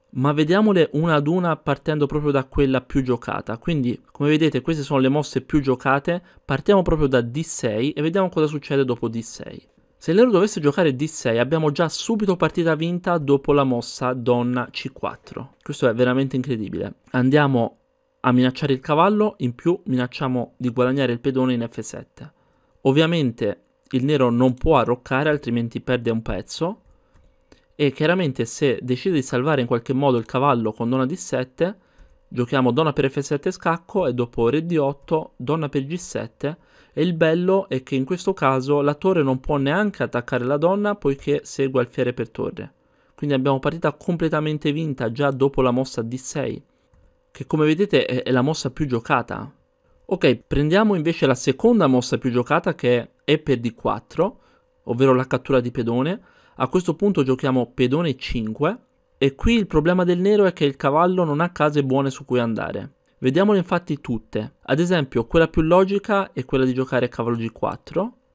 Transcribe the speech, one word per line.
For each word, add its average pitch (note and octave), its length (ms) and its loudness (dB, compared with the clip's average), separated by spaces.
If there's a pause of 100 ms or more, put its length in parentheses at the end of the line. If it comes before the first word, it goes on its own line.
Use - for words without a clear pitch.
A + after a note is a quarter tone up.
(140)
Ma C#3 180 2
vediamole F3 640 4
una D#3+ 200 0
ad D3 140 2
una E3+ 280 0
partendo D3 520 -2
proprio D3 240 -2
da C3+ 140 0
quella C3 360 0
più C3+ 220 -2
giocata. A2+ 560 -4
Quindi, C3+ 420 -2 (100)
come D3 180 -2
vedete, D3+ 320 2
queste D#3 200 -2
sono C#3 180 0
le C3 100 4
mosse C#3 320 -2
più D3+ 200 -2
giocate. C#3 580 0 (240)
Partiamo F#3+ 380 2
proprio E3 240 0
da B2+ 160 4
D A#2+ 200 -4
sei B2 500 -4
e D3 100 -6
vediamo F3+ 280 0
cosa D#3 180 0
succede C#3+ 360 -2
dopo B2 240 -2
D A2+ 120 -6
sei. - 480 -14 (340)
Se D#3+ 100 -4
il F3 60 4
nero A#3+ 140 6
dovesse F#3+ 300 2
giocare C#3+ 340 2
D B2+ 120 -4
sei, A#2 320 -2
abbiamo D3+ 340 0
già E3 160 0
subito G#3 480 -2
partita E3 360 0
vinta F3 440 -2
dopo C#3 340 2
la C#3+ 140 4
mossa B2+ 480 -4
donna B2 580 0
C - 220 -12
quattro. - 680 -12
Questo C#3+ 280 0
è A2 40 0
veramente B2+ 440 2
incredibile. G#2+ 640 -6 (120)
Andiamo C3 680 2 (420)
a B2+ 100 2
minacciare B2+ 400 2
il B2+ 80 0
cavallo, D#3+ 600 2
in A#2+ 160 -2
più F3 280 0
minacciamo B2+ 720 -2
di B2 140 -4
guadagnare B2 420 0
il A#2+ 80 -2
pedone B2+ 320 0
in A#2 180 -2
F - 120 -12
sette. - 520 -14 (500)
Ovviamente C3+ 800 2 (260)
il B2+ 160 -2
nero C3+ 240 2
non B2 240 2
può D#3 240 2
arroccare, C3 500 0
altrimenti A#2+ 540 -2
perde A#2+ 300 -2
un A2+ 100 -2
pezzo. A2+ 640 -6 (920)
E C#3+ 160 2
chiaramente D3+ 540 0
se C3 360 0
decide B2+ 340 -2
di C#3 60 2
salvare C#3 380 0
in C3+ 80 -2
qualche A#2+ 240 -2
modo C3 260 2
il A2+ 80 -2
cavallo B2+ 460 0
con A#2 180 -4
donna C3 160 0
D C#3 100 -4
sette, C#3 600 -4 (520)
giochiamo B2 420 0
donna D3 220 0
per C3+ 180 0
F - 80 -6
sette D3 320 -4
scacco E3+ 560 -4
e B2 60 -2
dopo A#2+ 340 -2
re D#3 180 0
D E3+ 120 -2
otto, C#3+ 580 -2
donna D3 320 -4
per C#3 180 -4
G D3 100 -10
sette. C#3 640 -8 (340)
E D3 120 -2
il F3 100 0
bello F3+ 560 2
è B2+ 140 -4
che - 120 -6
in C3 80 0
questo C3+ 300 -4
caso C3+ 480 0
la D3 140 0
torre F#3 260 0
non C3 180 0
può D3 180 -2
neanche E3+ 440 0
attaccare B2 420 -4
la C#3 140 0
donna G3+ 380 0
poiché C#3+ 480 -2
segue C3 360 -2
alfiere B2 340 -2
per A#2 160 -6
torre. - 440 -10 (400)
Quindi C#3+ 220 -2
abbiamo C3+ 240 2
partita D3+ 340 -2
completamente D#3 800 -2
vinta C#3+ 400 -4
già C#3 180 0
dopo C3+ 320 0
la B2+ 80 4
mossa B2+ 320 -2
D A#2 140 -6
sei, C3 460 -8 (680)
che - 140 -12
come D#3 200 0
vedete D#3 400 2
è, B2+ 180 -4
è - 80 -2
la B2+ 100 4
mossa C#3+ 300 -2
più D3+ 160 -4
giocata. A#2 680 -2 (520)
Ok, E3+ 300 2 (120)
prendiamo F3 480 2
invece D#3+ 320 0
la C3 80 4
seconda G3+ 500 2
mossa B2+ 320 2
più B2 140 -2
giocata C#3+ 420 0
che B2 260 2
è - 100 -10 (140)
E D3+ 140 2
per C#3 220 0
D A#2 160 -4
quattro, - 640 -4 (460)
ovvero B2+ 280 4
la B2+ 140 0
cattura B2+ 340 0
di A#2+ 100 -4
pedone. B2+ 500 -2 (340)
A C3 120 -2
questo F3+ 280 0
punto G3 280 0
giochiamo C3 480 0
pedone C#3 460 0
cinque C3+ 720 -4 (300)
e C3+ 180 0
qui A3+ 180 0
il G#3+ 140 2
problema F3 360 2
del F3 160 2
nero G3+ 260 4
è F3+ 80 2
che E3 120 0
il C#3+ 100 0
cavallo F3 480 2
non D3 160 0
ha F3 120 0
case D3+ 320 0
buone C3+ 260 0
su C3+ 160 -12
cui B2 140 0
andare. A2 560 -4 (260)
Vediamole F#3 360 4
infatti F3 420 -2
tutte. A2+ 640 -6
Ad C#3+ 180 -2
esempio D#3+ 460 0
quella E3 240 2
più E3 120 0
logica F#3+ 720 2
è C3 140 -8
quella C3 180 0
di C3 100 2
giocare B2 360 -2
cavallo A#2+ 260 -2
G A2+ 160 -6
quattro. - 600 -6 (220)